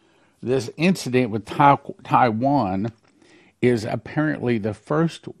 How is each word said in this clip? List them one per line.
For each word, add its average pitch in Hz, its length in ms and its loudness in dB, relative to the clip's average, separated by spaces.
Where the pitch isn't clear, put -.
this 117 360 -4
incident 127 540 0
with 107 160 -6
Tai-, 139 320 4
Taiwan 117 880 0
is 120 240 2
apparently 123 720 -4
the 107 180 -4
first - 520 -4